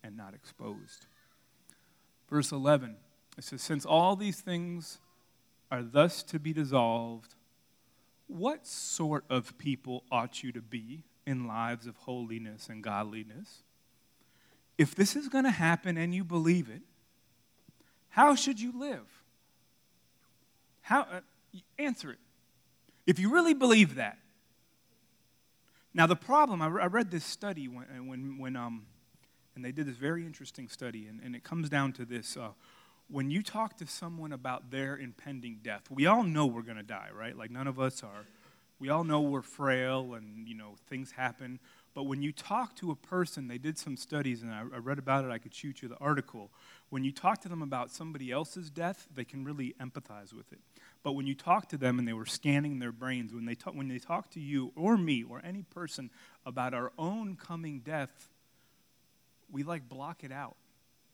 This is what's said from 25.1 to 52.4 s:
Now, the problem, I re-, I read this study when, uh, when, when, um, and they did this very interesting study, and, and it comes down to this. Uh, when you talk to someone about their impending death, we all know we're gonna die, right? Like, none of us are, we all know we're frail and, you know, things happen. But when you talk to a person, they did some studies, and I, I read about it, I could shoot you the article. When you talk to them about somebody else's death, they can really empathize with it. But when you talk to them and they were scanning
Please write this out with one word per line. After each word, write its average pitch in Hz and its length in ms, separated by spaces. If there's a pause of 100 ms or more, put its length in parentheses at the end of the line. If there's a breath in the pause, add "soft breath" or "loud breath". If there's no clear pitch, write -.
Now, 165 120
the 170 120
problem, 262 440
I 156 60
re-, 180 160
I 175 40
read 208 220
this 165 160
study 165 440
when, 123 160
uh, 131 180
when, 131 340
when, 131 180
um, 117 300 (720 soft breath)
and 123 100
they 127 60
did 147 160
this 127 100
very 165 280
interesting 135 440
study, 113 380
and, 110 140
and 123 140
it 123 80
comes 165 260
down 139 240
to 123 120
this. 120 320
Uh, 113 140 (560 soft breath)
when 139 240
you 190 100
talk 214 360
to 160 100
someone 165 440
about 131 380
their 135 260
impending 123 680
death, 107 260
we 139 160
all 220 180
know 151 220
we're 117 160
gonna 113 220
die, 104 280
right? 110 240
Like, 117 140
none 131 160
of 131 140
us 131 240
are, 104 240 (500 soft breath)
we 135 120
all 160 140
know 151 180
we're 143 200
frail 131 720
and, 110 340
you 113 60
know, 107 220 (120)
things 131 260
happen. 127 460 (360 soft breath)
But 139 80
when 139 180
you 147 100
talk 226 440
to 175 160
a 139 40
person, 165 520
they 120 100
did 151 220
some 131 180
studies, 131 460
and 117 100
I, 107 60
I 123 180
read 135 220
about 135 260
it, 127 60
I 117 80
could - 160
shoot 139 260
you 127 60
the 120 100
article. 139 540 (380 loud breath)
When 131 140
you 135 80
talk 185 300
to 185 80
them 165 140
about 127 260
somebody 147 420
else's 160 380
death, 170 420
they 131 140
can 135 180
really 135 360
empathize 113 520
with - 220
it. - 60 (420 soft breath)
But 143 120
when 139 120
you 139 80
talk 175 360
to 147 80
them 127 200
and 123 100
they 113 60
were 110 140
scanning 143 500